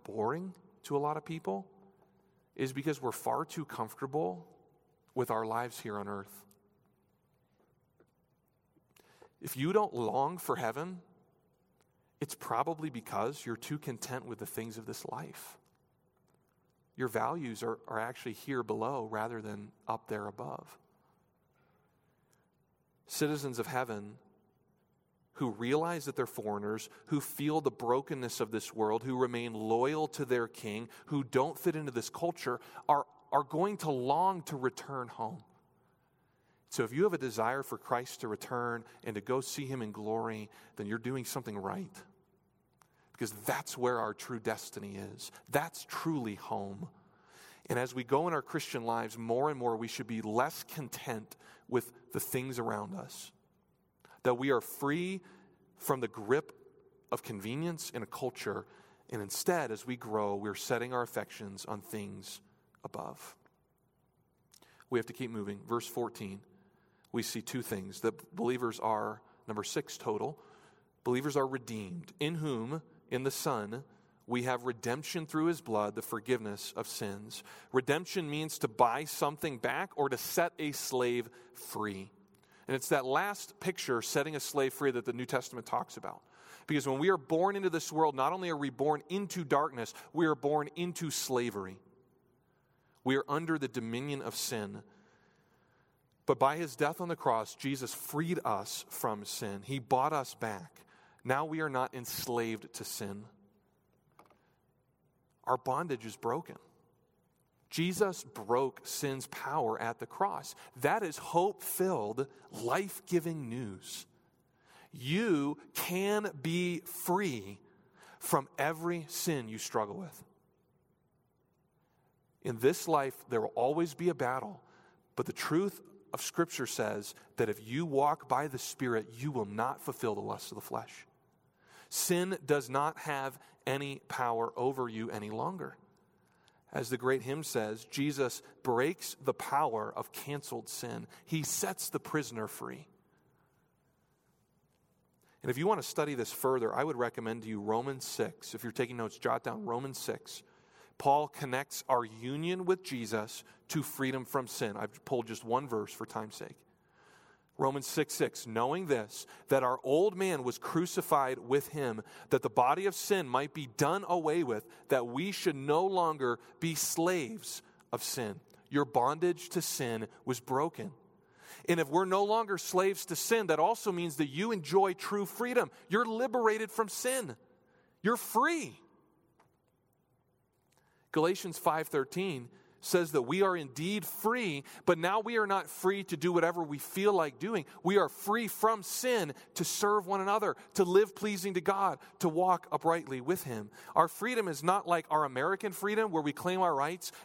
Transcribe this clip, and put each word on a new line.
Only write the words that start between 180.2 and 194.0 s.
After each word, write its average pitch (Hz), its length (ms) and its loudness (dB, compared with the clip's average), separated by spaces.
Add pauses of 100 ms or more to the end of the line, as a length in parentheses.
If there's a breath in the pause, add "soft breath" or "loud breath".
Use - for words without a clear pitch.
Galatians 170 460 2
five 160 300 2
thirteen 143 640 -2 (300 loud breath)
says 170 340 4
that 139 100 6
we 160 180 2
are 185 160 6
indeed 160 480 -2
free, 202 580 0 (220 loud breath)
but 175 140 8
now 185 200 2
we 226 180 0
are 214 100 4
not 190 200 2
free 196 360 0
to 175 120 -4
do 160 160 2
whatever 170 300 4
we 147 160 -4
feel 196 340 2
like 151 280 2
doing. 180 260 -2 (160 loud breath)
We 190 160 6
are 175 100 8
free 214 400 0
from 214 360 4
sin 214 500 2 (220 loud breath)
to 170 100 0
serve 208 400 4
one 196 160 0
another, 202 340 2 (200 loud breath)
to 202 80 6
live 190 320 8
pleasing 196 400 -2
to 180 60 2
God, 190 360 2 (220 loud breath)
to 175 100 4
walk 175 420 4
uprightly 147 480 2
with 160 240 0
him. 107 280 -6 (240 loud breath)
Our 165 120 10